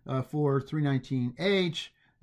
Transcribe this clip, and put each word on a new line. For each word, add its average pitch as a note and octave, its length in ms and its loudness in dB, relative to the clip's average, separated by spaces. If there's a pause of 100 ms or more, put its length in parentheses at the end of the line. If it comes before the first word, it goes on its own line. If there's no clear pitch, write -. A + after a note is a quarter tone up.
uh, C3 160 -2
for C#3+ 380 2
three D3+ 200 -4
nineteen C3 560 0
H F#3 560 0 (300)